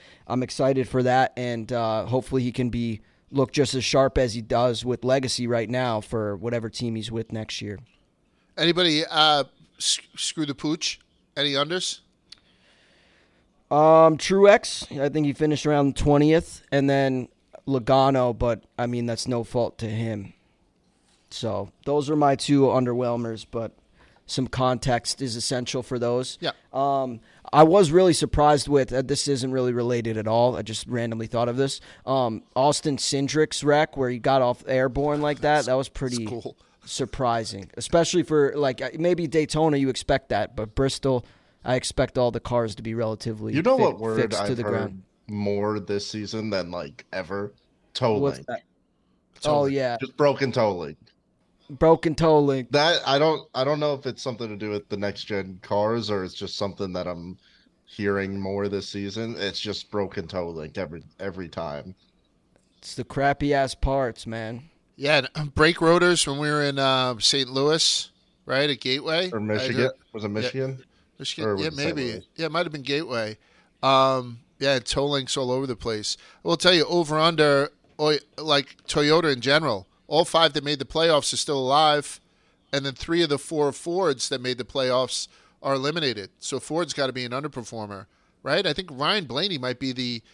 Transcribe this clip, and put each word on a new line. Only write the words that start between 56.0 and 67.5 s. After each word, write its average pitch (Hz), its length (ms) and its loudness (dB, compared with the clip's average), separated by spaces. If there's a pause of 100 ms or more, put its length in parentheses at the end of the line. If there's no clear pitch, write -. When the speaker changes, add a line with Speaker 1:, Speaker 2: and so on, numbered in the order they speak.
Speaker 3:
or 95 140 -2
it's 90 100 -10
just 95 220 -10
something 98 380 -6
that 90 120 -4
I'm 87 320 -10 (460)
hearing 98 560 -4
more 98 280 -4
this 95 200 -6
season. 104 500 -8
It's 101 220 -6
just - 300 -8
broken 98 360 -6
toe 87 220 -8
link 80 300 -10
every, 82 260 -10 (160)
every 92 280 -10
time. 80 460 -10 (840)
Speaker 1:
It's - 180 -18
the 127 80 -10
crappy 143 500 0
ass 135 220 -2
parts, 135 500 -2
man. 113 380 -10 (320)
Speaker 2:
Yeah, 143 220 2
and, 127 180 -2
um, 151 180 -4
brake 156 260 4
rotors 170 460 6
when 139 120 -4
we 147 120 -2
were 147 140 0
in, 139 160 0
uh, 131 400 2
Saint 127 320 0